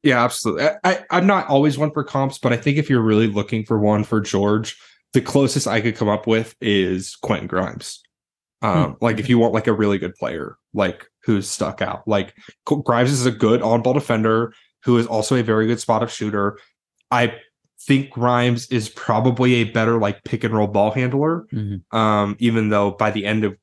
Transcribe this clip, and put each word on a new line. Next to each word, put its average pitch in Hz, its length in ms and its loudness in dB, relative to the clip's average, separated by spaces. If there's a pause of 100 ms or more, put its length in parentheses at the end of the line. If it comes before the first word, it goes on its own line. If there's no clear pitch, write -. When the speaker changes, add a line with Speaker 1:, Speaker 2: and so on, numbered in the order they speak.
Speaker 1:
Yeah, 123 220 4
absolutely. 107 400 -2
I, 156 180 0
I, 180 300 0
I'm 180 160 2
not 196 200 0
always 139 300 2
one 147 140 -2
for 147 100 -4
comps, 135 360 -4
but 120 140 0
I 120 40 0
think 143 220 0
if 147 120 -2
you're 127 100 4
really 110 280 4
looking 104 360 -4
for 110 140 0
one 104 240 2
for 110 180 0
George, 104 560 0 (360)
the 131 80 4
closest 135 480 0
I 110 120 0
could 113 140 -2
come 110 140 -2
up 107 180 -2
with 113 340 0
is 95 540 0
Quentin - 320 -4
Grimes. - 560 -6 (600)
Um, 90 360 0
Speaker 2:
Hmm. 107 60 -6
Speaker 1:
like, 110 140 0
if 107 120 -6
you 120 80 4
want, 113 160 2
like, 110 120 0
a 117 60 2
really 101 240 0
good 90 200 -6
player, 71 420 -8 (160)
like, 98 320 -2 (180)
who's 101 240 0
stuck - 320 -6
out, 92 260 -6
like, 101 280 -2 (320)
Qu-, 143 160 -2
Grimes 123 280 2
is 127 140 -2
a 127 60 2
good 117 320 2
on-ball 117 320 2
defender 113 580 0 (320)
who 120 140 4
is 117 80 0
also 113 280 -2
a 123 80 2
very 110 240 2
good 113 140 -2
spot-up 117 300 0
shooter. 104 480 -4 (520)
I 120 260 0 (500)
think 135 240 2
Grimes 120 600 0
is 110 200 -2
probably 123 640 2
a 117 100 2
better, 113 340 0
like, 101 260 -2
pick - 200 -6
and 110 80 -2
roll 107 140 2
ball 104 240 2
handler. 139 640 -2
Speaker 2:
Mm-hmm. 101 420 -6
Speaker 1:
Um, 104 420 2
even 113 300 2
though 101 220 2
by 107 200 0
the 104 140 -4
end 107 200 0
of 98 180 -4